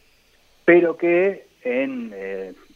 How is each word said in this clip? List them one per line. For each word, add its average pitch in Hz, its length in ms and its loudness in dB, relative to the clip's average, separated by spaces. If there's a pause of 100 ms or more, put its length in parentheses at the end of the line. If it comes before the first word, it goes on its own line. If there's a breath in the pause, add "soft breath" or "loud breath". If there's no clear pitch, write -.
(640)
pero 170 320 4
que 175 480 0 (180)
en, 123 500 -6
eh, 95 400 -10 (220)